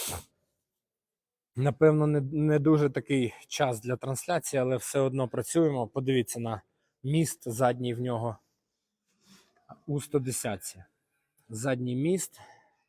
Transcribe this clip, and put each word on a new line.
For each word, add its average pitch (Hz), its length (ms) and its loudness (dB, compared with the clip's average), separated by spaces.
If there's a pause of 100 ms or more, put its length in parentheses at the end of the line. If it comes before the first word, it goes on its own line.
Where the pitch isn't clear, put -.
(1600)
Напевно, 151 480 4
не, 147 140 2
не 151 380 2
дуже 147 300 4
такий 135 440 0 (140)
час 123 340 -2
для 123 160 -4
трансляції, 135 640 -2
але 127 160 0
все - 220 -4
одно 135 280 0
працюємо. 131 600 0
Подивіться 127 520 0
на 113 220 -6 (420)
міст 147 460 0
задній 123 440 0
в 117 80 -4
нього 117 360 -4 (1500)
у 147 140 -2
сто - 180 -2
десятці. 113 640 -6 (680)
Задній 123 460 -4
міст. 170 440 -2 (500)